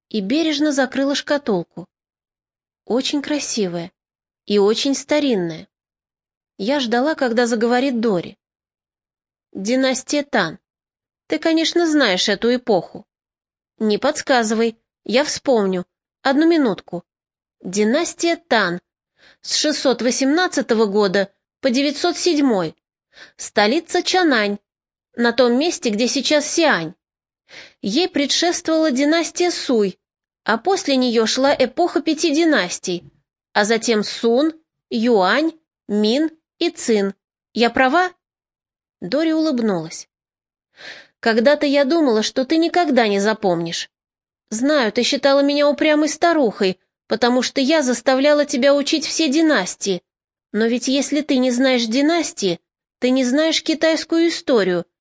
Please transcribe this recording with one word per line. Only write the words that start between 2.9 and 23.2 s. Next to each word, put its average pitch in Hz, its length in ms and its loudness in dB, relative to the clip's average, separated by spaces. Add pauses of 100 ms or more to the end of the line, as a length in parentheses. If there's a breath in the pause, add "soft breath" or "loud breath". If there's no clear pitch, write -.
красивая 185 680 -4 (560)
и 208 120 2
очень 226 360 2
старинная. 196 720 -2 (880)
Я 254 220 -2
ждала, 247 360 0
когда 247 300 0
заговорит 240 540 0
Дори. 208 380 -2 (1160)
«Династия 262 720 -2
Тан. 196 360 -4 (680)
Ты, 311 100 -2
конечно, 330 480 0
знаешь 262 440 0
эту 226 260 0
эпоху». - 500 -2 (720)
«Не 214 200 0
подсказывай, 233 800 -2 (240)
я 233 200 0
вспомню. 196 600 -2 (360)
Одну 277 260 2
минутку. 247 560 0 (580)
Династия 269 760 -2
Тан. 190 420 -2 (640 soft breath)
С - 140 -6
шестьсот 294 460 0
восемнадцатого 262 840 0
года 196 460 0 (280)
по 269 100 -2
девятьсот 285 480 -2
седьмой. 254 580 0 (600 loud breath)